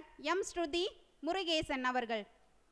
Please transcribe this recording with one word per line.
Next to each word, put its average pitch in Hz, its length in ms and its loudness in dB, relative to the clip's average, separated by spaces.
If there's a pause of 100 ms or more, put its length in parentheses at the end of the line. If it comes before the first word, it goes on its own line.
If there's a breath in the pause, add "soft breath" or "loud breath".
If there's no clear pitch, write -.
(180)
எம் 349 360 2
ஸ்ருதி 339 320 0 (360)
முருகேசன் 311 720 0
அவர்கள். 233 320 0 (480)